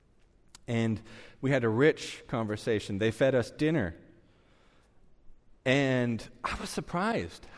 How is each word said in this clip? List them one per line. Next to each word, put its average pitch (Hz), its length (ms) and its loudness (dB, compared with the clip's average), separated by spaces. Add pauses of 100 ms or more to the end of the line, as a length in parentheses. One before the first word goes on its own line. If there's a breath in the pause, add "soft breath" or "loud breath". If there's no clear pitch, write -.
(640)
And 113 360 0 (400 loud breath)
we 135 100 0
had 131 140 2
a 113 40 4
rich 139 580 2
conversation. 107 720 -2
They 110 120 2
fed 135 240 4
us 120 160 2
dinner. 151 440 0 (1700 soft breath)
And 127 600 2 (180)
I - 180 -4
was 196 80 -8
surprised 180 800 -4 (100)